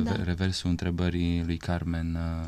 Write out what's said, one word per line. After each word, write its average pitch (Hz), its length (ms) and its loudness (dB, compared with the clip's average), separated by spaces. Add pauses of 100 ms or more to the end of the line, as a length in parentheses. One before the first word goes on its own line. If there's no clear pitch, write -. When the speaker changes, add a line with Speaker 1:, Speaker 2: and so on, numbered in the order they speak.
Speaker 1:
Da. 92 200 0
Speaker 2:
reversul 90 460 0
întrebării 87 760 2
lui 82 120 0
Carmen, 85 600 -2 (300)